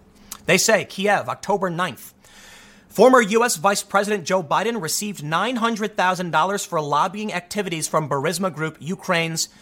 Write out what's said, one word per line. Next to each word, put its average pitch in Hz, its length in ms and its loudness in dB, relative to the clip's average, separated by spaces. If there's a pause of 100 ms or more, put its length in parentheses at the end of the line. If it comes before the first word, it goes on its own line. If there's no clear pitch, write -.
(440)
They 175 140 4
say, 190 260 2
Kiev, 190 460 0
October 185 400 -4
ninth. 185 420 -6 (760)
Former 247 340 6
U 226 200 2
S 233 140 0
Vice 196 260 0
President 202 440 0
Joe 185 160 0
Biden 180 400 -2
received 160 420 -6
nine 185 320 -2
hundred 220 400 -2
thousand 180 340 0
dollars 180 360 0
for 170 120 -2
lobbying 170 540 0
activities 175 560 -4
from 156 220 -2
Burisma 160 440 -2
Group, 156 260 -6
Ukraine's 165 680 -4 (120)